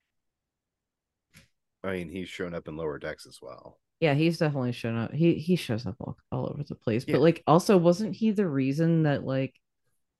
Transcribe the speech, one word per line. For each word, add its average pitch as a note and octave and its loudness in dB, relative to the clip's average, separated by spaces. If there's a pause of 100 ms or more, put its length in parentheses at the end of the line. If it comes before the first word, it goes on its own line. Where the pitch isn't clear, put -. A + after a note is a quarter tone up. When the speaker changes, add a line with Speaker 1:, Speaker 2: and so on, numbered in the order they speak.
(1800)
Speaker 1:
I F#2+ -6
mean, F2 -6
he's F2+ -10
shown F2 -10
up E2+ -10
in D#2+ -10
Lower D#2 -8
Decks D2+ -12
as - -20
well. - -20 (200)
Speaker 2:
Yeah, D#3 2
he's D#3+ 2
definitely C#3+ -2
shown A#2 -4
up. A2+ -4
He, E3 4
he F3 0
shows A#2+ -4
up - -8
all, - -10 (140)
all B2+ -4
over C#3+ -8
the - -10
place. A#2 -2
Speaker 1:
Yeah. D3 -2
Speaker 2:
But, C3 4
like, E3 4
also, F3+ 6
wasn't F3 2
he A3 0
the G3 0
reason D3+ 2
that, C#3+ 0
like, C3 -2 (680)